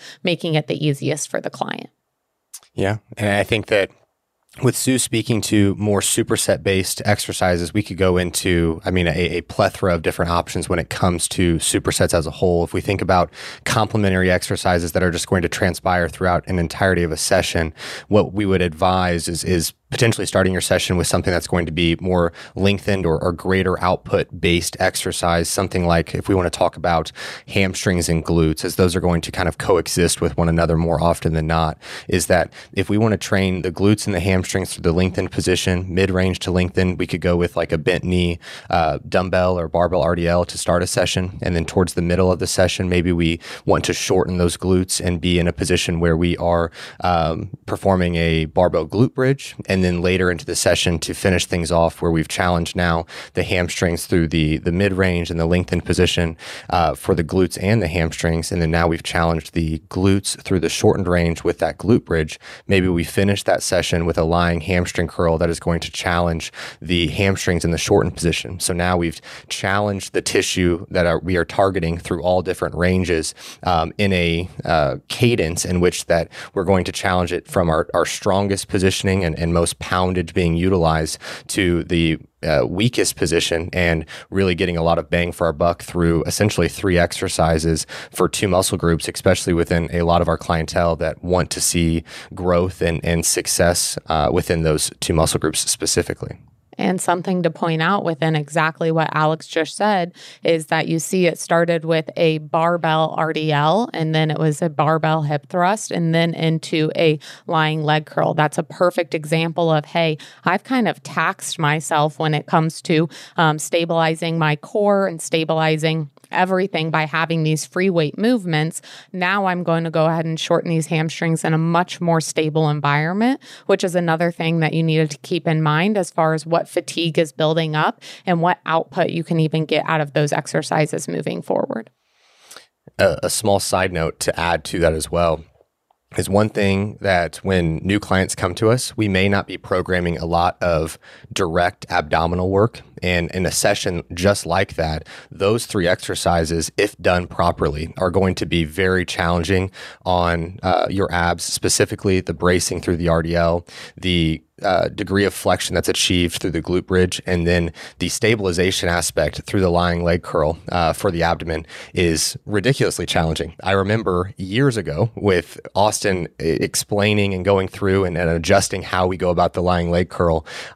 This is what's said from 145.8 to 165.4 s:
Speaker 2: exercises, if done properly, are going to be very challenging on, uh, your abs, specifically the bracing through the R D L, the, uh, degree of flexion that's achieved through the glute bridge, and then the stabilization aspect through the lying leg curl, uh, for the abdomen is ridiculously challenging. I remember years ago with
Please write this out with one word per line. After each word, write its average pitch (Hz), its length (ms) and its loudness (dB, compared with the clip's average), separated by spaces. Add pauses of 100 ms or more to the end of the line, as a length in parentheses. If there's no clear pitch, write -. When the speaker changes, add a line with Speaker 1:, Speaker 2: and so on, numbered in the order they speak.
Speaker 2:
exercises, 85 920 0
if 101 200 0
done 90 300 0
properly, 82 720 -2
are 92 120 0
going 92 260 2
to - 100 -6
be 85 180 0
very 92 420 0
challenging 92 640 0 (360)
on, 87 580 0
uh, 85 260 2
your 95 220 -2
abs, 87 320 0
specifically 101 800 0
the - 120 -6
bracing 90 480 0
through 90 160 0
the 85 120 0
R 82 120 2
D 82 140 -2
L, 85 320 0 (300)
the, 85 440 0 (220)
uh, 87 240 2
degree 98 380 0
of 92 100 0
flexion 92 400 0
that's 85 120 0
achieved 87 540 0
through 98 80 -2
the 80 140 -4
glute 90 240 -2
bridge, 92 400 2
and 87 180 0
then 85 260 2 (280)
the 87 100 -2
stabilization 95 800 0
aspect 82 540 -2
through 101 180 -2
the 90 80 4
lying 87 340 0
leg 85 200 0
curl, 80 340 0 (120)
uh, 82 240 0
for - 180 -2
the 82 100 -4
abdomen 82 460 -2 (260)
is 85 420 0 (120)
ridiculously 98 580 0
challenging. 80 560 -2
I 95 120 0
remember 98 640 0
years 110 380 0
ago 90 380 -2
with - 460 0 (160)